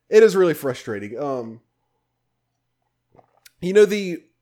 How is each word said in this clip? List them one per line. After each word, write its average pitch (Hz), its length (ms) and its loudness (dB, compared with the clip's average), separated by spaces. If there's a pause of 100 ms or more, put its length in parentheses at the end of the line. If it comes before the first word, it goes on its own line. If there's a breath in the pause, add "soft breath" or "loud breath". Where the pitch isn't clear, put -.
It 220 140 6
is 208 120 4
really 180 200 2
frustrating. 113 680 -10
Um, 120 380 -10 (2000)
you 180 120 -6
know, 208 120 6
the 190 400 -4 (180)